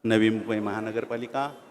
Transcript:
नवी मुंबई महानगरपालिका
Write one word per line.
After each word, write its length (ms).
नवी 260
मुंबई 300
महानगरपालिका 920